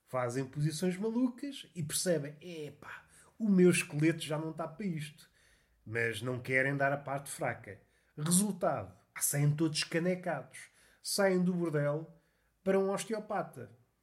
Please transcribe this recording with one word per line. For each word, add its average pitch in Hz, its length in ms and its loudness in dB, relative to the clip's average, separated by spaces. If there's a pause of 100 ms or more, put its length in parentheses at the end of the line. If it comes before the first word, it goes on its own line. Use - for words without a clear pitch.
Fazem 123 360 -2
posições 156 540 -2
malucas 247 760 -2
e 175 80 -6
percebem, 151 600 -2
"Epá, 160 640 -12 (340)
o 220 80 0
meu 185 220 10
esqueleto 160 560 2
já 147 120 -4
não 160 140 -4
está 156 160 -8
para 208 180 -10
isto." 156 440 -6 (600)
Mas 113 320 -2
não 127 160 -4
querem 131 380 2
dar 139 160 4
a 143 60 0
parte 139 340 -8
fraca. 113 480 -6 (380)
Resultado: 160 760 0 (280)
saem 147 340 2
todos 156 300 0
canecados. 175 840 -4 (320)
Saem 190 400 2
do 180 120 4
bordel 156 600 0 (480)
para 190 160 2
um 196 120 2
osteopata. 196 800 -4 (320)